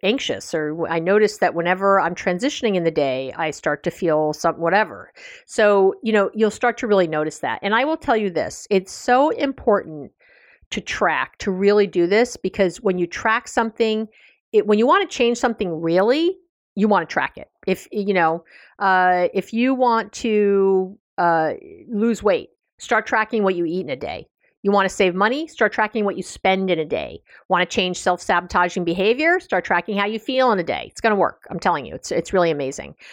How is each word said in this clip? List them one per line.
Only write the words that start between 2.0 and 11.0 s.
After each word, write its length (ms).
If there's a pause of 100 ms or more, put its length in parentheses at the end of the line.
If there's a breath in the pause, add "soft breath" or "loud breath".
transitioning 600
in 80
the 80
day, 440
I 160
start 320
to 80
feel 400
some, 280
whatever. 520 (340 loud breath)
So, 580
you 100
know, 200
you'll 180
start 260
to 100
really 200
notice 320
that. 220
And 140
I 80
will 140
tell 180
you 140
this, 400
it's 240
so 380
important 800 (580 soft breath)
to 100
track, 600